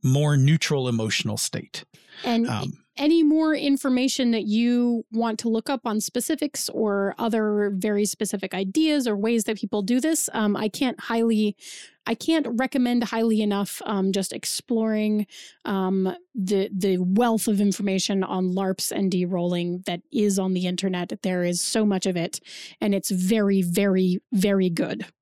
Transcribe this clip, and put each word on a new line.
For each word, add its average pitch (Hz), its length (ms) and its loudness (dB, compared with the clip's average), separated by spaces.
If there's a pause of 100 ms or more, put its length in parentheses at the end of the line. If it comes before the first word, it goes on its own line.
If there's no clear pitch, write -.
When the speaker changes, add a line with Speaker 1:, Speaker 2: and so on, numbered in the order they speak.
Speaker 1:
more 147 360 2
neutral 139 500 4
emotional 110 500 -2
state. - 460 -8 (400)
Speaker 2:
And 233 240 0
Speaker 1:
Um, - 360 -6 (120)
Speaker 2:
any 320 260 4
more 311 320 4
information 262 760 0
that 226 140 0
you 240 680 2
want 220 280 0
to 240 100 -2
look 220 200 0
up 269 160 -2
on 220 140 0
specifics - 720 -4
or 202 500 0
other 214 560 0
very 208 300 0
specific 196 480 -4
ideas 269 540 0
or 214 100 0
ways 220 260 2
that 220 140 -4
people 208 260 -4
do 240 160 2
this, 311 340 0
um, 208 220 2
I 220 140 -2
can't 247 300 -2
highly, 226 560 0 (520)
I 233 80 0
can't 320 360 0
recommend 247 520 0
highly 226 380 0
enough, 202 440 -2
um, 196 280 0
just 190 200 -2
exploring, 214 920 -2 (380)
um, 190 500 0 (180)
the, 196 420 -2
the 190 220 0
wealth 208 500 2
of 208 140 2
information 196 640 0
on 185 320 -2
larps 190 360 -2
and 196 200 0
de-rolling 175 760 -2
that 175 160 -4 (100)
is 208 280 2
on 190 140 0
the 185 120 0
internet. 180 460 -2 (100)
There 180 220 0
is 175 180 -2
so 220 240 0
much 196 200 2
of 190 100 0
it, - 240 -4 (420)
and 311 140 2
it's - 160 -2
very, 196 500 2
very, 185 600 2 (100)
very 196 380 2
good. 294 360 -4 (160)